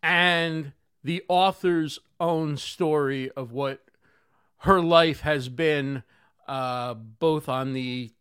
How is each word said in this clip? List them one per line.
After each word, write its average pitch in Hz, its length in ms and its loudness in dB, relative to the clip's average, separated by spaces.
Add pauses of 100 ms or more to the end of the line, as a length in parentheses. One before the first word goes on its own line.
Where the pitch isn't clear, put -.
and 165 680 0 (320)
the 170 240 -4
author's 180 720 0 (200)
own 160 380 -2
story 139 800 -2
of 123 140 -10
what 135 320 -6 (800)
her 185 200 6
life 165 380 6
has 147 280 -2
been, 139 540 -2 (460)
uh, 123 480 -6
both 113 520 -2
on 131 260 -4
the 123 480 -8